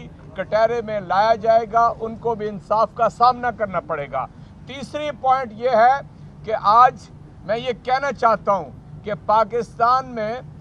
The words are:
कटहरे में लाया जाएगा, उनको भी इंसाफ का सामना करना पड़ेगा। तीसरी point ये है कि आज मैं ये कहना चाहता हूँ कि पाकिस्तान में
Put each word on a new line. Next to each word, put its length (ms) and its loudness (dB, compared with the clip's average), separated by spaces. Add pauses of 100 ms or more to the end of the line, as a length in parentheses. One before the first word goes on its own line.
(360)
कटहरे 460 0
में 200 -6
लाया 340 2
जाएगा, 520 2
उनको 480 -6
भी 120 -6
इंसाफ 480 -2
का 140 2
सामना 420 2
करना 300 -4
पड़ेगा। 460 -6 (400)
तीसरी 500 -8
point 360 0
ये 220 -2
है 240 6 (440)
कि 80 -8
आज 560 4 (380)
मैं 120 -2
ये 160 -4
कहना 380 -4
चाहता 400 2
हूँ 520 -8
कि 100 -6 (120)
पाकिस्तान 800 2
में 340 -6 (180)